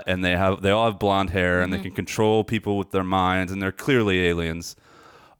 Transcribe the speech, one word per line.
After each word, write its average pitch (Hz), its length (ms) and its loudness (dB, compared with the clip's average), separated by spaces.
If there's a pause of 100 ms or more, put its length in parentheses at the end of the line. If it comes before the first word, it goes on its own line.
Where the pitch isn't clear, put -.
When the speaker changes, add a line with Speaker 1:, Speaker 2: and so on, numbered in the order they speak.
Speaker 1:
and 92 180 -2
they 90 100 2
have, 95 260 0
they 98 100 2
all 113 140 4
have 104 120 -2
blonde 98 340 0
hair 90 300 2
and 92 100 -2
they 98 60 -2
Speaker 2:
Mm-hmm. 98 100 -6
Speaker 1:
can - 80 -14
control 107 480 0
people 104 340 -2
with 95 140 -4
their 95 120 0
minds 92 480 0
and 98 100 -6
they're 95 100 -2
clearly 101 560 2
aliens. 85 480 -4 (640)